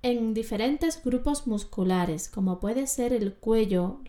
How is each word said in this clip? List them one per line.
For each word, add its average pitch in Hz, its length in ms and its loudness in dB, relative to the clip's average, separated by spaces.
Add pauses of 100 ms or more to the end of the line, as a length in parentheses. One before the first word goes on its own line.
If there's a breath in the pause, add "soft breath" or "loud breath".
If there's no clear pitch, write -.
en 233 320 0
diferentes 240 680 -2
grupos 254 420 0
musculares, 185 840 0
como 185 300 0
puede 247 280 -2
ser 247 260 0
el 202 220 0
cuello, 196 720 2